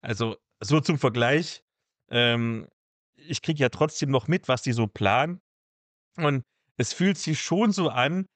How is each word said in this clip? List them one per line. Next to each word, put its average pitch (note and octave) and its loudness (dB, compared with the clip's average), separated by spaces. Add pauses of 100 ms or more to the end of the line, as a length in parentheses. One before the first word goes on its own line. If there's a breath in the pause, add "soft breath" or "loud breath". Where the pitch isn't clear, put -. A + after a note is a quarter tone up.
Also A2+ -4 (220)
so C#3 2
zum D3 0
Vergleich, B2 0 (480)
ähm, A#2 0 (460)
ich - -8
krieg D#3 -2
ja C3 4
trotzdem D3+ -2
noch C3+ 0
mit, F3+ 0
was B2+ 0
die B2+ 0
so A2+ 2
planen. B2+ 0 (760)
Und D3 0 (360)
es - -2
fühlt F#3+ 0
sich D#3+ -2
schon G#3 2
so F3 0
an D3 0 (100)